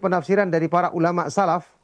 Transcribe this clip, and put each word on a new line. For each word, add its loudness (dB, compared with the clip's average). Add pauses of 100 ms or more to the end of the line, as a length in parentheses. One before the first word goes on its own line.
penafsiran 0
dari 0
para 0
ulama -2
salaf 0 (140)